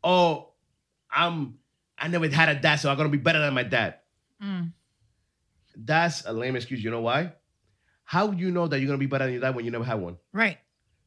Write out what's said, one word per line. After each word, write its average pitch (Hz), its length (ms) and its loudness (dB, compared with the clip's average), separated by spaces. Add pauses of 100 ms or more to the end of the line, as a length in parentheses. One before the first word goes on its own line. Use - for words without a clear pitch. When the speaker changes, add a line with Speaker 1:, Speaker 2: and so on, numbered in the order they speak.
Speaker 1:
"Oh, 170 460 4 (640)
I'm, 151 480 -2 (400)
I 156 100 -6
never 170 200 0
had 156 200 4
a 147 100 2
dad, 151 180 2
so 147 140 0
I'm 139 60 0
gonna 151 140 0
be 143 80 2
better 160 200 2
than 147 140 0
my 127 120 0
dad." 113 320 0 (460)
Speaker 2:
Mm. 180 300 -6 (1040)
Speaker 1:
That's 151 480 0
a 113 80 -8
lame 123 240 -4
excuse. 117 260 -6
You 110 80 -4
know 117 120 -4
why? 143 300 0 (720)
How 190 240 2
do 202 100 -4
you 180 120 -2
know 175 180 0
that 143 100 0
you're 135 80 0
gonna 139 120 0
be 135 80 0
better 135 180 -2
than 127 100 -2
your 120 80 -6
dad 131 120 0
when 120 100 -6
you 117 60 -4
never 117 140 -4
had 113 160 -2
one? 87 160 -8 (160)
Speaker 2:
Right. 202 260 0 (480)